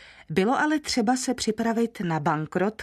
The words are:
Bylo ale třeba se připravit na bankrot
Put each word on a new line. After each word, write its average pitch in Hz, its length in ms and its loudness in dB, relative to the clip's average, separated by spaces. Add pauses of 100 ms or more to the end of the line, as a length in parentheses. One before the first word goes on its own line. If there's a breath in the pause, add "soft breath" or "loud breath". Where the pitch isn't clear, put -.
(300 loud breath)
Bylo 190 280 2
ale 302 200 2
třeba 254 380 0
se 254 180 -2
připravit 226 680 -2
na 165 200 0
bankrot 170 640 0